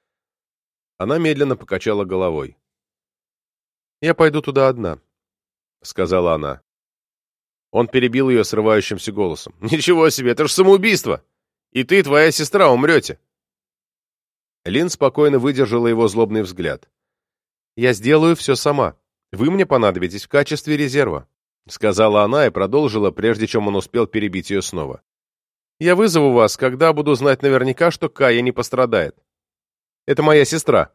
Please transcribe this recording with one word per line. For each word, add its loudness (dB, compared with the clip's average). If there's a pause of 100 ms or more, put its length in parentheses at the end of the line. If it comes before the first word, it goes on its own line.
(1000)
Она -4
медленно 0
покачала -4
головой. -4 (1400)
«Я -2
пойду 2
туда 0
одна», -6 (840)
сказала -2
она. -8 (1080)
Он 0
перебил 0
ее 2
срывающимся -2
голосом. -6
«Ничего 2
себе, -2
это -2
ж -4
самоубийство! 2 (480)
И -2
ты, 2
и 4
твоя 4
сестра 2
умрете!» 0 (1500)
Лин -2
спокойно 2
выдержала 0
его 2
злобный -2
взгляд. -8 (880)
«Я 2
сделаю 2
все -2
сама. -2 (360)
Вы 0
мне 0
понадобитесь 0
в -20
качестве -2
резерва», -4 (400)
сказала 2
она 2
и 0
продолжила, -2
прежде -2
чем -4
он -4
успел -4
перебить -6
ее -4
снова. -10 (760)
«Я 2
вызову 2
вас, 4
когда 0
буду 0
знать 0
наверняка, 0
что -6
Кая 0
не -2
пострадает. -2 (880)
Это -2
моя 6
сестра, 0